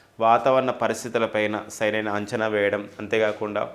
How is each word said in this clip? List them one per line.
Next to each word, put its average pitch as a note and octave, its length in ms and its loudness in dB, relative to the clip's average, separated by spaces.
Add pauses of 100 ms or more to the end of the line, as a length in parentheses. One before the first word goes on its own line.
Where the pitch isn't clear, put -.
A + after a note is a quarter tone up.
(200)
వాతావరణ B2 500 4
పరిస్థితులపైన A2 1000 -2
సరైన G#2+ 400 -2
అంచనా G#2 380 -2
వేయడం, G2+ 420 0 (100)
అంతేకాకుండా G#2+ 760 -2